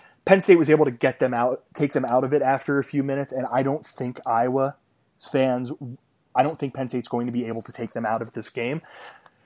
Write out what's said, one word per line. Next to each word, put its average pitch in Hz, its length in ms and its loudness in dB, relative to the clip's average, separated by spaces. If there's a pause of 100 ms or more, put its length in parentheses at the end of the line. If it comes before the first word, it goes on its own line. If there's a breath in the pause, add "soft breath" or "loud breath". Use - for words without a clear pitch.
(260 soft breath)
Penn 190 140 8
State 180 180 8
was 156 120 4
able 156 160 6
to 139 60 0
get 127 280 0
them 127 140 0
out, 123 300 0 (100)
take 147 180 -2
them 131 140 -2
out 127 180 2
of 131 100 -4
it 147 80 2
after 131 380 0
a 135 40 0
few 143 200 -2
minutes, 139 300 -4
and 139 180 -4
I 131 120 0
don't 143 220 -4
think - 400 -10
Iowa's 127 480 0 (440)
fans, 127 540 -2 (640)
I 127 100 4
don't 151 140 -2
think 139 180 -6
Penn 131 120 -6
State's 120 220 -6
going 120 160 -2
to 123 80 -6
be 117 120 -2
able 113 180 -8
to - 80 -18
take 117 220 -10
them 117 120 -6
out 110 160 -2
of 113 120 -12
this 113 160 -10
game. 127 320 -6 (640 soft breath)